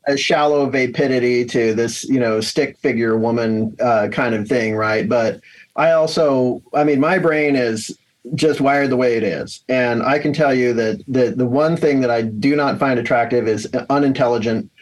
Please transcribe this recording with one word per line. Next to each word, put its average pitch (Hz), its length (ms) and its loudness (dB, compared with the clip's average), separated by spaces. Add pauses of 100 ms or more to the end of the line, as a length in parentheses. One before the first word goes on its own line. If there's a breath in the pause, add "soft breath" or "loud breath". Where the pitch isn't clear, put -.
a 143 100 0
shallow 147 520 2
vapidity 123 760 0
to 117 280 0
this, 113 320 -4
you 131 140 0
know, 110 220 0
stick 139 360 -4
figure 113 400 0
woman, 110 640 -2
uh, 113 300 2
kind 120 240 -2
of 104 120 -4
thing, 110 280 -2
right? 107 340 -2
But 113 320 0 (340 loud breath)
I 160 180 2
also, 147 680 2 (140)
I 147 80 2
mean, 147 160 2
my 165 180 2
brain 156 380 2
is 113 400 -2 (400)
just 151 260 2
wired 139 300 2
the 127 60 0
way 123 200 2
it 107 60 -2
is. - 440 -6
And 120 360 0
I 139 160 2
can 151 120 -2
tell 139 220 2
you 123 220 2
that 110 320 -2
the, 127 280 0
the 123 100 0
one 147 300 0
thing 143 260 2
that 123 100 0
I 117 100 0
do 113 340 0
not 139 240 0
find 131 200 0
attractive 117 480 0
is 110 180 -2 (240)
unintelligent 120 800 0 (120 soft breath)